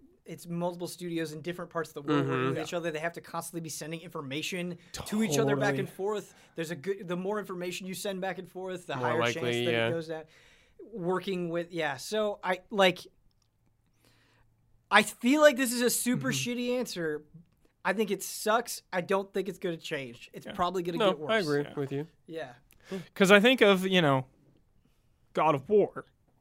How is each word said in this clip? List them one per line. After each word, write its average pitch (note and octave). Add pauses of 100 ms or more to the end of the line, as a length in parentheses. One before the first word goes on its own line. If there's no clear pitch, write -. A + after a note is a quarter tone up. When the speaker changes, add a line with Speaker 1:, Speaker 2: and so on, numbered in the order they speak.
(260)
Speaker 1:
it's E3
multiple F3
studios E3
in D3+
different F3
parts E3
of -
the D3
world D3
working C3+
Speaker 2:
Mm-hmm. C3
Speaker 1:
with C3+
Speaker 3:
Yeah. -
Speaker 1:
each -
other. E3+
They D3+
have E3
to D#3+
constantly E3
be D#3+
sending D#3+
information E3+ (280)
to G#3+
each D3+
other C#3
back C3+ (100)
Speaker 3:
Totally. -
Speaker 1:
and -
forth. G3+ (220)
There's E3
a E3+
good, F#3+
the F3
more F#3+
information F#3
you F#3
send F#3+
back F3+
and F#3
forth, F#3
the C#3+
Speaker 2:
More B2
Speaker 1:
higher A#2
Speaker 2:
likely, A#2
Speaker 1:
chance A#2+
that A#2+
Speaker 2:
yeah. A#2
Speaker 1:
it A#2+
goes E3
down. D#3+ (720)
Working F3+
with, E3+
yeah. D#3
So G#3
I, F#3 (120)
like, F#3+ (1900)
I G#3
feel C4+
like D4
this B3
is B3
a A#3+
super B3
Speaker 3:
Mm-hmm. C#3 (100)
Speaker 1:
shitty B3
answer. D#3+ (640)
I F#3+
think G#3+
it F#3+
sucks. - (100)
I F#3
don't G3
think F#3+
it's F3+
gonna F3
change. C3+
It's -
Speaker 3:
Yeah. -
Speaker 1:
probably F3+
gonna F3+
Speaker 2:
No, G#3
Speaker 1:
get C#3+
worse. D3+
Speaker 2:
I A3+
agree D3
Speaker 3:
Yeah. C#3+
Speaker 2:
with C#3
you. C#3+ (200)
Speaker 1:
Yeah. D3 (640)
Speaker 3:
'Cause F#3+
I G3+
think B3
of, G3
you F#3
know, C3+ (1080)
God D#3
of C3
War G3 (360)